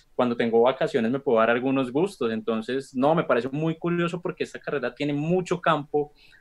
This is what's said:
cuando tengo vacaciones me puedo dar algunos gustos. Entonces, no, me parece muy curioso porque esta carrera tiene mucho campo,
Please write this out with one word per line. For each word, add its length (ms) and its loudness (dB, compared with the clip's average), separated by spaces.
cuando 200 2
tengo 280 4
vacaciones 480 2
me 80 0
puedo 220 2
dar 100 4
algunos 420 0
gustos. 400 -2
Entonces, 600 -4
no, 200 2
me 100 0
parece 260 0
muy 260 -2
curioso 460 -4
porque 220 -6
esta 160 -14
carrera 340 -6
tiene 180 -4
mucho 480 -2
campo, 520 0